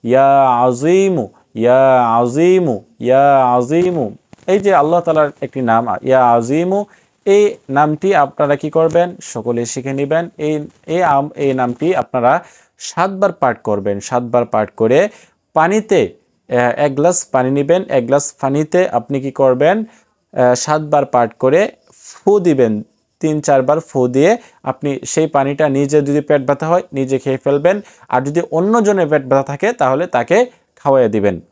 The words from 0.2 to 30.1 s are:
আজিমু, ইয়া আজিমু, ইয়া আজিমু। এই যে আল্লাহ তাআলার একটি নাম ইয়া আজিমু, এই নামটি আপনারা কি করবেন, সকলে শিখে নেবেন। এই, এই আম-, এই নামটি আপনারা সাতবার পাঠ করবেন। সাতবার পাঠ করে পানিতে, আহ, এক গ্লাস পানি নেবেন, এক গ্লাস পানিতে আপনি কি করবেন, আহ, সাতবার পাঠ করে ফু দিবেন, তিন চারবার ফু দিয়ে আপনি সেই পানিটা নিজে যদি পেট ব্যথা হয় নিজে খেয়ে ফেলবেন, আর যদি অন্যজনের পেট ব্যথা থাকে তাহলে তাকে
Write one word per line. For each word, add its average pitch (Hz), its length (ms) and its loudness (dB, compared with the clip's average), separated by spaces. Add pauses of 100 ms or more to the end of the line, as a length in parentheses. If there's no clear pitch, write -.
আজিমু, 143 720 0 (260)
ইয়া 123 600 2
আজিমু, 143 680 0 (180)
ইয়া 131 560 2
আজিমু। 151 560 -2 (360)
এই 196 120 0
যে 196 160 2
আল্লাহ 156 240 2
তাআলার 156 300 0 (120)
একটি 131 200 -8
নাম 117 240 2 (160)
ইয়া 127 300 4
আজিমু, 160 540 0 (400)
এই 208 300 2 (140)
নামটি 151 460 0
আপনারা 143 400 0
কি 151 140 -8
করবেন, 165 520 0
সকলে 117 440 -6
শিখে 135 280 -8
নেবেন। 147 440 -4
এই, 151 280 -4 (220)
এই 175 160 -2
আম-, 147 320 0
এই 139 180 -2
নামটি 131 420 -2
আপনারা 131 460 0 (360)
সাতবার 190 540 -2
পাঠ 123 300 -2
করবেন। 101 380 -4
সাতবার 120 460 -2
পাঠ 110 300 -2
করে 135 340 2 (440)
পানিতে, 190 520 0
আহ, - 500 -12 (220)
এক 143 180 -2
গ্লাস 165 360 -2
পানি 127 200 0
নেবেন, 143 380 0
এক 123 180 -2
গ্লাস 143 340 -2
পানিতে 151 460 0
আপনি 120 320 -4
কি 135 120 -8
করবেন, 143 520 2
আহ, - 720 -2
সাতবার 151 500 -2
পাঠ 120 280 -2
করে 156 380 0 (220)
ফু - 460 -2
দিবেন, 127 440 0 (360)
তিন 151 220 -2
চারবার 143 380 0
ফু 127 280 -2
দিয়ে 147 300 2 (260)
আপনি 135 420 -6
সেই 156 220 -2
পানিটা 143 420 0
নিজে 143 320 0
যদি 143 200 0
পেট 147 200 0
ব্যথা 139 260 -4
হয় 175 160 0 (100)
নিজে 135 260 -2
খেয়ে 135 180 -4
ফেলবেন, 151 440 -2 (280)
আর 127 120 0
যদি 147 200 -4 (100)
অন্যজনের 196 560 0
পেট 147 180 -2
ব্যথা 135 180 0
থাকে 170 300 -4
তাহলে 143 340 -2
তাকে 175 380 0 (300)